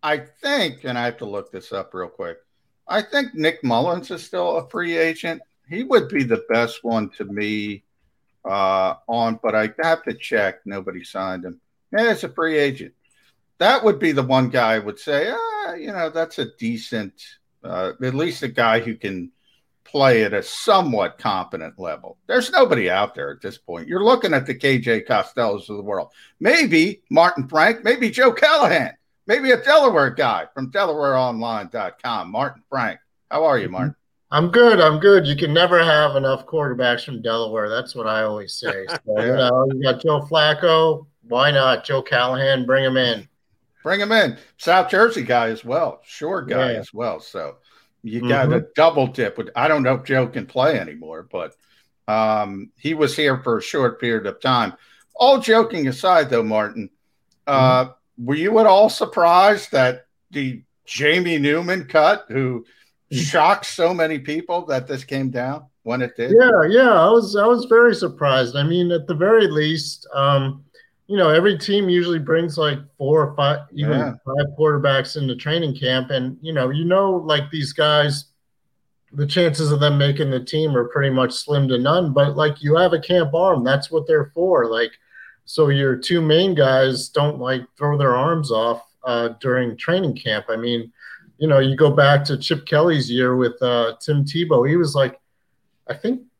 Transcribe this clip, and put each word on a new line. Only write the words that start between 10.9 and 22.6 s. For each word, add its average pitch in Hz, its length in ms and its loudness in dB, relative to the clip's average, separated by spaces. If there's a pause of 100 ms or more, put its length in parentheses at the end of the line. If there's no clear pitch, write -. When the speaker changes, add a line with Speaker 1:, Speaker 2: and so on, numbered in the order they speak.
Speaker 1:
signed 92 420 -10
him. 85 160 -16 (300)
Yeah, 220 220 0
it's 214 100 -4
a 180 60 -10
free 160 280 -4
agent. 135 380 -4 (640)
That 226 240 2
would 208 160 2
be 156 140 0
the 139 100 0
one 131 260 2
guy 113 260 0
I 110 40 0
would 104 220 -10
say, 151 340 -2
"Ah, 427 380 -8
you 294 180 -12
know, 170 200 -4
that's 165 280 -6
a 120 180 -8
decent, 113 640 -8 (440)
uh, 90 360 -6
at 127 140 -4
least 156 300 -6
a 127 40 -6
guy 117 300 0
who 113 160 -6
can 92 380 -10 (500)
play 131 400 2
at 104 120 -2
a 98 80 -2
somewhat 160 760 0
competent 92 600 -6
level." - 380 -12 (100)
There's 247 240 -2
nobody 160 360 2